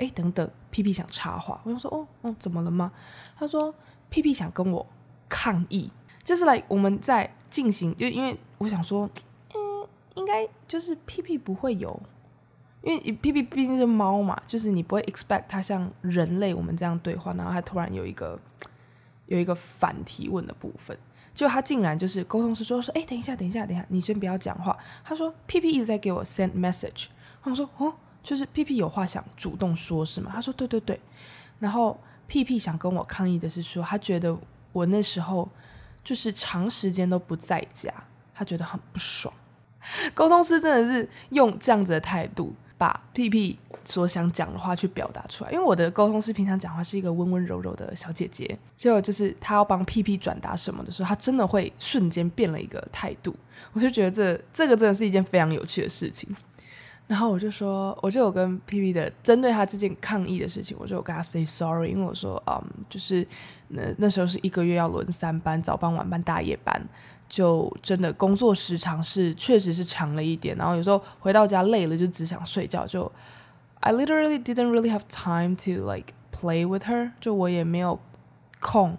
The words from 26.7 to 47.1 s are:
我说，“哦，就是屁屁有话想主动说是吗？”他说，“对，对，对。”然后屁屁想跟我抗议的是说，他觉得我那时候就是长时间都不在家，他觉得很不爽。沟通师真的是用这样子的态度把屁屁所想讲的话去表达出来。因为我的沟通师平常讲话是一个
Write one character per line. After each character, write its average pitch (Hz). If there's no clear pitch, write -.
我 262
说 277
，“哦， 302
就 285
是 269
屁 -
屁 285
有 185
话 185
想 -
主 170
动 175
说 160
是 160
吗？” 185
他 220
说 262
，“对， 262
对， 226
对。” -
然 208
后 226
屁 285
屁 247
想 165
跟 180
我 180
抗 -
议 180
的 170
是 170
说， 170
他 196
觉 202
得 165
我 175
那 202
时 202
候 175
就 -
是 233
长 185
时 196
间 180
都 180
不 170
在 -
家， -
他 -
觉 170
得 165
很 -
不 -
爽。 -
沟 320
通 349
师 339
真 285
的 240
是 233
用 254
这 -
样 208
子 180
的 160
态 175
度 -
把 -
屁 240
屁 208
所 175
想 175
讲 165
的 -
话 180
去 190
表 -
达 -
出 -
来。 -
因 330
为 370
我 247
的 170
沟 208
通 214
师 220
平 202
常 190
讲 165
话 170
是 196
一 -
个 175